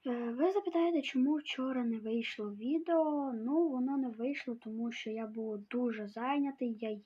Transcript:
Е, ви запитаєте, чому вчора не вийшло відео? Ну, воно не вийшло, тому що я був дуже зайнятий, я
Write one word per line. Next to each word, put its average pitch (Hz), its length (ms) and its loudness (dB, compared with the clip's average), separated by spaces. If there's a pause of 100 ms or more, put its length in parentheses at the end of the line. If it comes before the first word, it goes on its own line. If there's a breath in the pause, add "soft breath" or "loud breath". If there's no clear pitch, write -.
Е, 262 40 0
ви 240 400 0
запитаєте, 339 520 2
чому 277 340 2
вчора 262 480 -2
не 226 140 0
вийшло 220 520 -2
відео? 294 840 2
Ну, 277 360 2
воно 262 280 0
не 262 120 2
вийшло, 240 460 -2
тому 226 380 -4
що 220 180 -8
я 220 160 -4
був 220 320 -4
дуже 220 480 -2
зайнятий, 254 720 -2
я 220 260 -4